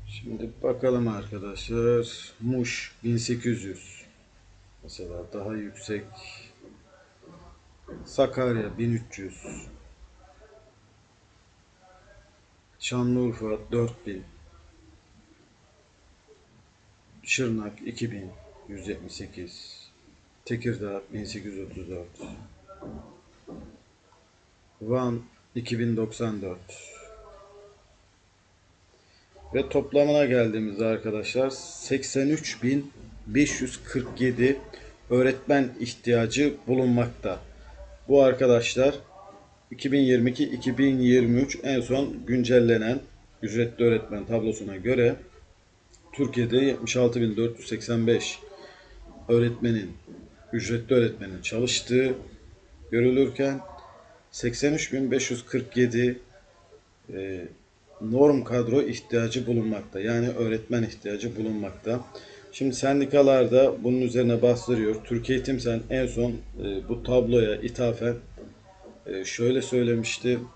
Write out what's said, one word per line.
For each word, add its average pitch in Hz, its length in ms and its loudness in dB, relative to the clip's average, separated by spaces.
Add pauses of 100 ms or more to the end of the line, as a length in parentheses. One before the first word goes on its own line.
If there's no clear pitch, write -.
Şimdi 113 420 -10 (140)
bakalım 123 440 0
arkadaşlar. 107 1300 -2
Muş 123 640 -4
bin 117 140 0
sekiz 117 460 -2
yüz. - 420 -16 (760)
Mesela 87 500 -12
daha 104 220 -8
yüksek. 104 500 -8 (2000)
Sakarya 120 720 0
bin 117 140 0
üç 113 280 -6
yüz. 95 240 -14 (3250)
Şanlıurfa 123 920 -2
dört 117 360 -2
bin. 95 160 -10 (3000)
Şırnak 110 500 -2 (120)
iki 120 260 -6
bin 95 180 -12 (400)
yüz 95 180 -12
yetmiş 87 260 -10
sekiz. - 680 -16 (640)
Tekirdağ 104 560 -4 (120)
bin 107 100 -8
sekiz 104 300 -12
yüz 95 180 -12
otuz 87 180 -14
dört. 87 400 -14 (2500)
Van 120 400 -2 (340)
iki 117 240 -4
bin 117 180 0
doksan 110 440 -4
dört. 92 520 -14 (2500)
Ve 135 160 0
toplamına 143 560 4
geldiğimizde 110 600 0
arkadaşlar 110 640 -2
seksen - 800 -4
üç 151 360 -2
bin 139 280 0 (360)
beş 131 340 2
yüz - 220 -6
kırk - 380 -4
yedi 127 380 2 (500)
öğretmen 131 600 4 (100)
ihtiyacı 120 760 2 (140)
bulunmakta. 120 720 0 (680)
Bu 135 160 8
arkadaşlar 127 720 4 (760)
iki 131 200 -2
bin 139 100 6
yirmi 127 280 6
iki 123 140 0
iki 123 340 -2
bin 135 220 4
yirmi 123 420 6
üç 139 220 -2
en 131 180 0
son 131 440 -2
güncellenen 117 760 4 (420)
ücretli 117 420 -2
öğretmen 110 420 2
tablosuna 107 500 -2
göre 120 400 2 (1000)
Türkiye'de 120 440 0
yetmiş 127 400 2
altı 120 240 4
bin 107 160 0
dört 117 220 -2
yüz - 80 -16
seksen 113 400 -2
beş - 320 0 (880)
öğretmenin, 117 640 2 (600)
ücretli 117 420 0
öğretmenin 98 460 0
çalıştığı 123 720 0 (800)
görülürken 127 680 2 (720)
seksen 131 420 0
üç 156 200 -4
bin 135 180 0
beş 131 200 0
yüz 123 140 -6
kırk 117 320 -4
yedi, 123 420 2 (920)
e, 95 340 -8 (540)
norm 127 420 4
kadro 120 380 2
ihtiyacı 117 640 -2
bulunmakta. 110 520 -2
Yani 117 300 0
öğretmen 113 540 -2
ihtiyacı 104 520 -6
bulunmakta. 107 680 -4 (500)
Şimdi 135 240 -2
sendikalar 135 760 6
da 131 320 6
bunun 127 180 2
üzerine 120 400 2
bastırıyor. 120 640 2
Türkiye 120 340 -2
Eğitim 135 220 -2
Sen 117 300 -2
en 131 180 0
son, 120 240 0
e, 98 580 -8
bu 117 140 -4
tabloya 117 520 4
ithafen, 117 600 -2 (920)
e, 95 200 -6
şöyle 123 360 2
söylemişti. 120 800 0 (160)